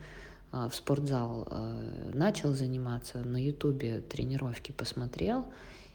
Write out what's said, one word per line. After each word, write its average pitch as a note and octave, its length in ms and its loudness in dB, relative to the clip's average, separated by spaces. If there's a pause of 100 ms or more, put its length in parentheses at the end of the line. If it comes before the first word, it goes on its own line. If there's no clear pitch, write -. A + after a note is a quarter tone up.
(520)
а, A#2+ 160 0
в A#2 60 -6
спортзал, C3 760 2
э, A2+ 640 -4
начал D#3 400 4
заниматься, B2+ 680 0
на B2 220 0
Ютубе C3+ 580 2
тренировки B2+ 720 -2
посмотрел, F#3+ 760 0 (480)